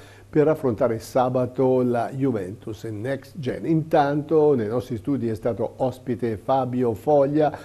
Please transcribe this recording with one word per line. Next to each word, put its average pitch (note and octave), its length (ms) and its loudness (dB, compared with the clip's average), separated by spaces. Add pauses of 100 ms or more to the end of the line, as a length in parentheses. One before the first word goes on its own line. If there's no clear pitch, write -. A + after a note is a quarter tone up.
(260)
per D3+ 220 4
affrontare A#2+ 500 0
sabato B2+ 840 0
la A#2 280 0
Juventus A2 760 -4
Next A#2 500 -8
Gen. C3 320 -6
Intanto D3+ 880 2
nei G#2+ 140 0
nostri B2 280 -4
studi A#2 320 -2
è A2 60 -2
stato A2 420 -4
ospite A#2+ 680 -4
Fabio B2+ 520 0
Foglia, D3 580 2 (120)